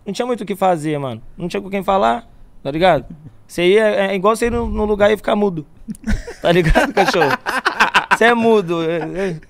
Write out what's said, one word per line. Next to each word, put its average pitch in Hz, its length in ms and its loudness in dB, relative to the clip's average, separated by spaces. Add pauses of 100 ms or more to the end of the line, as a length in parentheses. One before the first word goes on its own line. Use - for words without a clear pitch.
não 202 80 -8
tinha 240 140 -4
muito 247 140 -4
o 190 60 -10
que 190 100 -6
fazer, 156 420 0
mano. 127 240 -8 (140)
Não 170 100 -10
tinha 202 140 -6
com 190 100 -14
quem 196 140 -4
falar, 220 440 0 (340)
tá 139 100 -6
ligado? 160 340 2 (400)
Você - 200 -4
ia, 214 220 4
é, 196 240 0
é - 40 -2
igual 202 180 2
você 233 120 -2
ir 233 40 0
no, 233 180 -4
no 214 160 -4
lugar 208 280 2
e 208 40 0
ficar 208 200 -2
mudo. 185 280 -2 (380)
<laughs> 220 80 -6 (300)
Tá - 120 2
ligado, 175 420 4
cachorro? 196 420 2 (800)
Você 214 80 2
é 240 100 6
mudo. 208 480 2
É, 165 160 -2
é, 165 380 -4 (120)